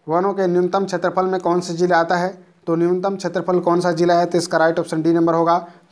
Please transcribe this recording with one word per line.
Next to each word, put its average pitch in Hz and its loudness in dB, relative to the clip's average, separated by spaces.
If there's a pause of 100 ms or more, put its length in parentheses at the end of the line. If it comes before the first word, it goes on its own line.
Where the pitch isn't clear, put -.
वनों 180 0
के 190 -2
न्यूनतम 180 0
क्षेत्रफल 185 -2
में 185 -2
कौन 175 0
से 180 -8
जिले 175 0
आता 170 2
है? 185 -6 (200)
तो 170 0
न्यूनतम 180 0
क्षेत्रफल 180 -2
कौन 175 2
सा 175 0
जिला 170 2
है? 175 2
तो 175 0
इसका 170 -2
राइट 165 2
ऑप्शन 165 -4
डी 165 2
नंबर 165 2
होगा, 170 0 (240)